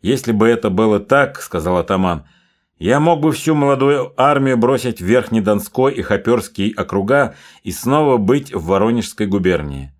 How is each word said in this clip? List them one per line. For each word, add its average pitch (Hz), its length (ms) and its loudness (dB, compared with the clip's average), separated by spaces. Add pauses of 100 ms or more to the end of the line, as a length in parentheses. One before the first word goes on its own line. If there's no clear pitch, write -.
"Если 117 300 -2
бы 110 140 4
это 117 240 2
было 104 300 2
так, — 135 420 0
сказал 90 360 -2
атаман, — 87 460 -2 (540)
я 123 220 0
мог 160 200 2
бы 156 120 0
всю 156 240 -2
молодую 139 600 0
армию 135 400 2
бросить 120 440 0
в 90 40 -8
Верхний 113 360 2
Донской 107 540 0
и 113 80 -4
Хоперский 107 760 -2
округа 110 580 0 (300)
и 87 80 -8
снова 139 460 0
быть 131 360 0
в 82 120 -6
Воронежской 107 600 0
губернии". 76 720 -2